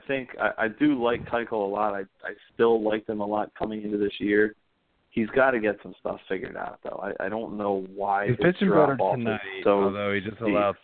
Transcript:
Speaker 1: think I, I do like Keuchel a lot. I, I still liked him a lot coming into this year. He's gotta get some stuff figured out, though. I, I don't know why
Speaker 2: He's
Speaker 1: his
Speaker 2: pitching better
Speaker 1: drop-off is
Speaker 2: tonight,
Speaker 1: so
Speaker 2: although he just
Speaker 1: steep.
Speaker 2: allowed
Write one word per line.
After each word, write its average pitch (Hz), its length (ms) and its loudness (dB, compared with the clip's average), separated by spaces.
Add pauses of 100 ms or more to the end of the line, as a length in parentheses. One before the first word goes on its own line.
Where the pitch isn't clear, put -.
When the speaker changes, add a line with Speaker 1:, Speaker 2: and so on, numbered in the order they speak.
Speaker 1:
think 131 220 -4 (100)
I, 107 260 0
I - 20 0
do 135 360 2
like 120 220 0
Keuchel 117 280 -4
a - 20 -4
lot. 101 380 0
I, 98 80 -6 (220)
I 95 100 -10 (200)
still 117 280 4
liked 107 280 -2
him 107 100 -4
a 104 60 -4
lot 104 320 -2
coming 107 240 -8
into 104 160 -4
this 101 220 0
year. 104 360 2 (540)
He's 113 260 -2
gotta 131 240 4
get 107 220 0
some 92 180 -14
stuff - 200 -6 (100)
figured - 260 -6
out, - 280 -10
though. - 200 -10 (160)
I, - 60 -4
I 98 40 -2
don't 104 280 -6
know 101 280 0 (100)
why 101 320 0
Speaker 2:
He's 120 100 2
Speaker 1:
his 175 160 4
Speaker 2:
pitching 190 160 0
better 143 260 6
Speaker 1:
drop-off 98 220 0
is 120 60 -4
Speaker 2:
tonight, 110 160 -2 (240)
Speaker 1:
so 101 180 6
Speaker 2:
although 101 320 0
he 101 80 0
just 104 160 -8
Speaker 1:
steep. 113 120 -4
Speaker 2:
allowed 101 340 2